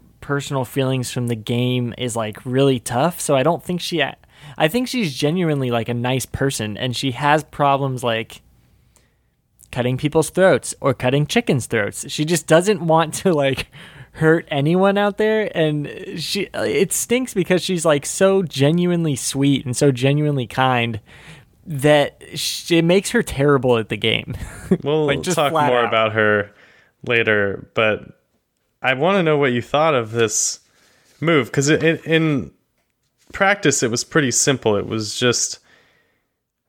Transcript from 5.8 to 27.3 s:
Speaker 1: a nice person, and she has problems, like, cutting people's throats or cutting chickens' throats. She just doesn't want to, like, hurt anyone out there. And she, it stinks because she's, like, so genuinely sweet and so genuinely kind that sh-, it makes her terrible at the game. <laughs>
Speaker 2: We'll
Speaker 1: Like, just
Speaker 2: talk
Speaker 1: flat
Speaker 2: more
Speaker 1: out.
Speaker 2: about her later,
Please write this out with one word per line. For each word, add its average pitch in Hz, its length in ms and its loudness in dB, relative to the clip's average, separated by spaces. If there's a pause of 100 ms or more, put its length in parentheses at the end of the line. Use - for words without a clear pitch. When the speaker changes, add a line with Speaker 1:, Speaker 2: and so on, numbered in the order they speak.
Speaker 1:
a 123 60 -2
nice 123 320 -2
person, 110 500 -4
and 123 200 -4
she 135 160 -4
has 147 320 2
problems, 139 600 -2
like, 113 380 -4 (1300)
cutting 127 240 -2
people's 151 340 0
throats 175 500 2
or 135 140 0
cutting 139 320 0
chickens' - 400 0
throats. 104 440 -4
She 151 140 -2
just 160 220 -2
doesn't 196 400 4
want 160 280 2
to, - 180 0
like, 139 340 0 (460)
hurt 160 360 2
anyone 175 480 2
out 202 220 0
there. 214 380 0
And 151 640 -4
she, 190 340 -4
it 110 380 0
stinks 247 420 -2
because 180 280 0
she's, 175 220 -4
like, 147 220 2
so 190 360 2
genuinely 165 720 0
sweet 135 500 0
and 123 100 -4
so 147 140 4
genuinely 139 560 0
kind 120 540 0 (640)
that 147 560 0 (120)
sh-, - 380 -6
it 165 120 4
makes 180 280 2
her 233 100 2
terrible 131 560 2
at 110 100 -4
the 110 80 -4
game. 113 400 -2 (220)
<laughs> - 240 -2
Speaker 2:
We'll 151 240 0
Speaker 1:
Like, 147 160 -2
just 180 140 -2
Speaker 2:
talk 151 160 2
Speaker 1:
flat 151 160 2
Speaker 2:
more 123 120 2
Speaker 1:
out. 117 80 0
Speaker 2:
about 110 240 2
her 104 380 2 (560)
later, 107 680 0